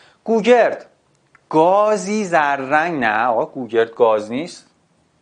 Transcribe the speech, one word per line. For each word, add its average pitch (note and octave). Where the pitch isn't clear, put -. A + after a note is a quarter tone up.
گوگرد A3+
گازی G3+
زررنگ، D3
نه A2
آقا، A#2+
گوگرد A2+
گاز A2
نیست. D3+